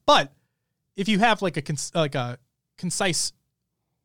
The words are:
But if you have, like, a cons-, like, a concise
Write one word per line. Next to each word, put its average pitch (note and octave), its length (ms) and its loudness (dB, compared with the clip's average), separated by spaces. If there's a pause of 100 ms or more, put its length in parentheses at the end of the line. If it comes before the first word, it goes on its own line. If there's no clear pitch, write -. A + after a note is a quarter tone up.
But F3 280 4 (640)
if G3 120 -4
you G#3+ 120 2
have, A3 220 4
like, F#3 140 -4
a D3 60 -4
cons-, - 320 -8
like, D#3 200 0
a B2 240 -6 (380)
concise - 560 -4 (720)